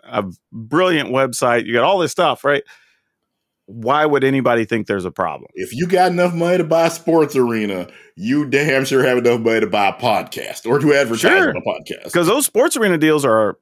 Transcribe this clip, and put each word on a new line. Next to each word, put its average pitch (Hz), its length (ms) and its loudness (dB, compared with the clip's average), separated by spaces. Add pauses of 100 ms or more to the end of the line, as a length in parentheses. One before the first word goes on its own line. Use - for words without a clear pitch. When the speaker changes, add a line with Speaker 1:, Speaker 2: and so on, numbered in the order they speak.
Speaker 1:
a 120 200 -6 (280)
brilliant 147 580 -2
website, 123 560 -2
you 113 80 -8
got 120 100 2
all 190 140 2
this 156 140 -2
stuff, 156 320 -2
right? 143 180 0 (1040)
Why 117 380 0
would 143 200 2
anybody 123 420 2
think 110 200 -4
there's 98 200 -4
a 87 40 -8
problem? 80 440 -6
Speaker 2:
If - 200 -10
you 156 120 -4
got 180 260 2
enough 175 220 0
money 170 240 0
to 170 60 0
buy 165 220 2
a 165 40 2
sports 160 440 0
arena, 107 540 -2 (260)
you 131 300 -2
damn 135 400 0
sure 135 180 2
have 127 160 2
enough 120 220 2
money 113 200 2
to 107 60 0
buy 101 220 2
a 95 60 -2
podcast - 720 -4
or 123 120 2
to 147 160 2
advertise 117 260 0
Speaker 1:
Sure. 339 300 4
Speaker 2:
on - 60 -6
a - 60 -10
podcast. - 500 -8
Speaker 1:
'Cause 175 140 2
those 262 180 0
sports 294 320 0
arena 196 220 2
deals 151 260 2
are, 110 380 2